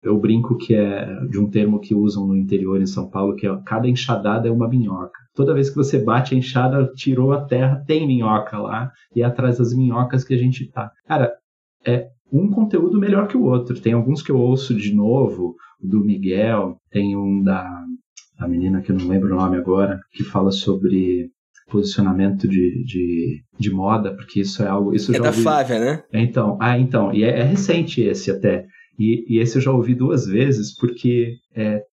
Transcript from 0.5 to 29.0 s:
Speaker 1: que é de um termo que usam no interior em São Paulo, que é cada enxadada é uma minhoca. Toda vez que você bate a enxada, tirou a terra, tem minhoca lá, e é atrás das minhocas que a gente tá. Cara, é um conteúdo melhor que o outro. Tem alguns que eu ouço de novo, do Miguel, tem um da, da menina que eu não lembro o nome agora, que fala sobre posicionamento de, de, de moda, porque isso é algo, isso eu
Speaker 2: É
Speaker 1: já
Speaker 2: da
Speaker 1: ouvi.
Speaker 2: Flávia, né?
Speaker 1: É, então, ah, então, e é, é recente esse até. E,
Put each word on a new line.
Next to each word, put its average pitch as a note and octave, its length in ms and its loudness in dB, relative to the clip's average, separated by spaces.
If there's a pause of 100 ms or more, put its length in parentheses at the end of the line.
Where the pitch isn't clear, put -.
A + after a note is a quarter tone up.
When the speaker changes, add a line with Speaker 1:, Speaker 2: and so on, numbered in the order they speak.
Speaker 1:
que - 200 0
é G2+ 320 -2 (220)
de G2 100 -4
um G2+ 100 0
termo G#2 300 0
que - 160 -4
usam G2+ 320 0
no G2 80 0
interior F#2+ 440 0
em F#2+ 60 0
São F#2+ 240 -6
Paulo, G2 260 -4
que G#2 120 -6
é G2 180 -4
cada A2+ 220 -2
enxadada A#2 600 0
é A#2 40 0
uma A#2 180 0
minhoca. G2 480 -2 (160)
Toda C#3+ 200 2
vez C#3 160 2
que - 60 -8
você C#3+ 220 0
bate B2+ 380 2
a - 20 4
enxada, B2+ 580 0
tirou C3 360 0
a C#3+ 140 0
terra, C3 420 0
tem D#3 180 0
minhoca A2 540 0
lá, A2 320 -6 (240)
e A#2 80 2
é - 20 2
atrás B2 320 0
das B2 160 2
minhocas B2+ 500 0
que C3 100 -2
a A#2+ 40 2
gente B2+ 340 0
tá. A2 200 -8 (160)
Cara, D3 240 0 (540)
é B2 220 0 (240)
um F3+ 180 2
conteúdo G3 500 2
melhor G3+ 280 2
que C4 100 -2
o A#3+ 60 2
outro. B2 380 0
Tem A#2 120 2
alguns B2+ 280 0
que - 100 -6
eu C3 60 2
ouço B2 380 2
de G2+ 180 -2
novo, G#2 640 2 (260)
do F#2+ 240 0
Miguel, G2 720 0 (140)
tem G2+ 260 0
um G2 240 0
da, F#2+ 260 0 (720)
da E2+ 80 -4
menina F#2 340 0
que F#2+ 100 -4
eu F#2 60 2
não F2+ 100 -4
lembro F#2+ 260 2
o F#2 60 0
nome F#2 180 0
agora, F#2+ 420 0 (120)
que - 120 -8
fala G2 280 0
sobre F#2 760 0 (400)
posicionamento G2 760 0
de, F2+ 360 2
de, F2 580 -4 (160)
de G2+ 140 -2
moda, G2 440 -2
porque - 260 -6
isso - 200 -4
é G2+ 60 0
algo, G2+ 260 0
isso G#2+ 180 0
eu A#2 40 4
Speaker 2:
É - 20 0
Speaker 1:
já A#2 60 0
Speaker 2:
da D3+ 60 4
Speaker 1:
ouvi. A2+ 120 0
Speaker 2:
Flávia, A2+ 380 2
né? C#3 320 -2
Speaker 1:
É, A2 100 0
então, A2 400 0
ah, A#2+ 160 2
então, A#2+ 360 2
e G#2+ 100 2
é, A#2+ 160 2
é B2 40 0
recente E3+ 580 0
esse G2 280 0
até. F#2+ 360 -2 (340)
E, A2+ 280 0